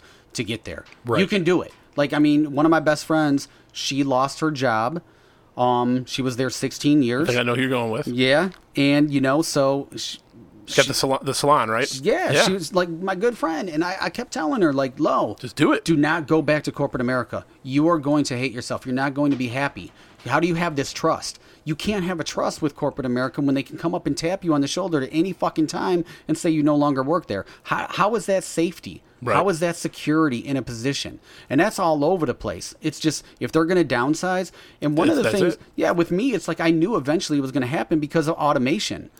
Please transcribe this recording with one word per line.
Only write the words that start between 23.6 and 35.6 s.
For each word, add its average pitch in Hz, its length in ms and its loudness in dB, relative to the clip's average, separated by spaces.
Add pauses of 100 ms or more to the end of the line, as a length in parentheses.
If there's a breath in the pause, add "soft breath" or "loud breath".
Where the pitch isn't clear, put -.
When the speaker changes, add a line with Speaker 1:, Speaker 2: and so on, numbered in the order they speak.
Speaker 1:
can 151 140 -14
come 170 180 -4
up 170 100 -6
and 143 100 0
tap 170 280 -4
you 165 100 2
on 143 80 2
the 139 60 2
shoulder 175 340 -2
at 131 100 -4
any 170 220 0
fucking 160 340 0
time 175 380 0 (220 loud breath)
and 156 100 0
say - 120 -2
you 156 140 2
no 147 120 4
longer 143 260 2
work 151 260 -2
there. 98 180 -4 (180 loud breath)
How, - 260 -4
how 202 260 2
is 196 120 -4
that 190 160 2
safety? - 600 -4 (180)
Speaker 2:
Right. 123 140 0
Speaker 1:
How 175 140 4
is 165 120 0
that 170 140 0
security 151 600 0
in 135 200 -4
a 131 40 -2
position?" 120 580 -6 (300 loud breath)
And 135 120 2
that's 208 180 0
all 160 260 2
over 170 200 2
the 120 80 0
place. 95 480 -8
It's 151 180 -4
just, - 240 -2 (160 soft breath)
if 123 120 -4
they're 160 140 2
gonna 175 180 2
downsize, 160 680 -2 (300 loud breath)
and 147 160 0
one 349 120 4
of 330 60 4
Speaker 2:
That's, 240 120 2
Speaker 1:
the - 40 0
Speaker 2:
that's 208 100 0
Speaker 1:
things, 180 140 2
Speaker 2:
it. - 60 -14 (140 soft breath)